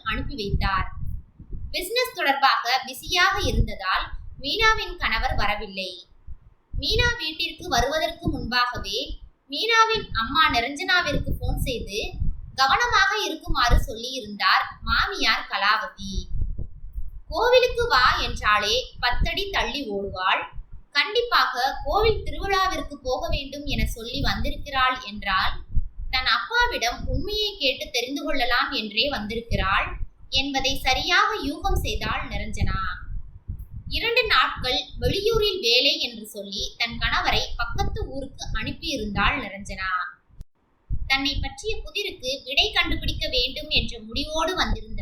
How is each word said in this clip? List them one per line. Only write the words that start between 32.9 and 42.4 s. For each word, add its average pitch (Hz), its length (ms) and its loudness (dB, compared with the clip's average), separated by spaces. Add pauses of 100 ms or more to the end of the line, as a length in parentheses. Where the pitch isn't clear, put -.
இரண்டு 453 360 2
நாட்கள் 285 540 2 (200)
வெளியூரில் 403 600 2
வேலை 247 400 4
என்று 226 280 -8
சொல்லி 202 360 -10 (140)
தன் 233 220 -4
கணவரை 247 420 2 (160)
பக்கத்து - 500 0
ஊருக்கு - 460 -10
அனுப்பியிருந்தாள் 247 840 0
நிரஞ்சனா. 196 520 -6 (1160)
தன்னை 277 280 2
பற்றிய 269 420 -4
புதிருக்கு 392 540 -6 (120)